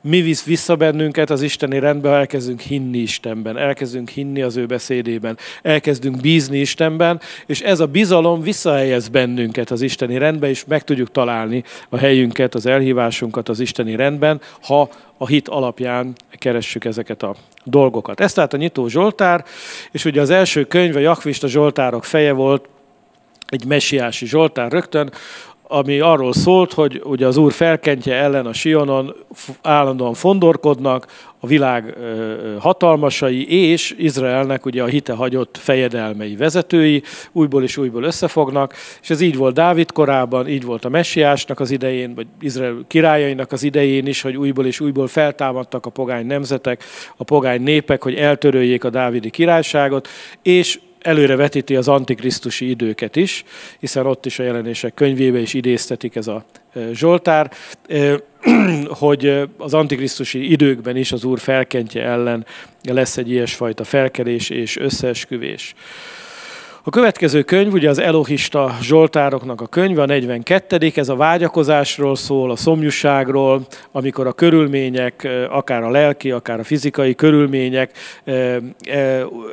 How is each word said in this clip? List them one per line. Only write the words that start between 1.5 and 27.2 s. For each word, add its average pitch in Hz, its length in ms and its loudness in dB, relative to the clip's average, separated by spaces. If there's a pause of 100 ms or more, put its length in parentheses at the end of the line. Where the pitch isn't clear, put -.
rendbe, 143 300 0
ha 139 60 4
elkezdünk 131 460 -2
hinni 131 380 -4
Istenben, 110 580 -6
elkezdünk 131 520 -4
hinni 139 340 -6
az 123 140 -4
ő 123 100 -2
beszédében, 117 720 -4 (240)
elkezdünk 139 580 0
bízni 139 380 2
Istenben, 160 640 0 (260)
és 147 140 -4
ez 185 200 2
a 165 60 2
bizalom 170 540 4
visszahelyez 139 680 0
bennünket 120 640 -2
az 117 100 -2
isteni 127 380 -4
rendbe, 147 300 0
és 135 160 -4
meg 151 200 -2
tudjuk 127 280 -2
találni 120 520 -2 (240)
a - 80 -4
helyünket, 131 580 2
az 113 120 -4
elhívásunkat 123 840 0
az 110 120 -4
isteni 113 360 -4
rendben, 147 440 0 (200)
ha 143 280 2 (280)
a 131 100 -6
hit 139 220 2
alapján 127 640 -4 (180)
keressük 117 540 -4
ezeket 110 380 -8
a 101 120 -6 (300)
dolgokat. 123 560 0
Ez 196 120 2
tehát 156 200 0
a 143 40 -4
nyitó 139 320 -2
zsoltár, 175 560 2 (460)
és - 140 -6
ugye 147 160 0
az 143 100 2
első 175 340 2
könyv, 170 320 2
a - 20 0
Jahvista 147 480 0
zsoltárok 139 580 0
feje 151 280 2
volt, 135 360 0 (800)
egy 123 180 -6
messiási 127 600 -2
zsoltár 127 460 0
rögtön, 151 380 -2 (580)
ami 143 320 0
arról 147 320 4
szólt, 180 400 4
hogy 143 320 0
ugye 131 220 0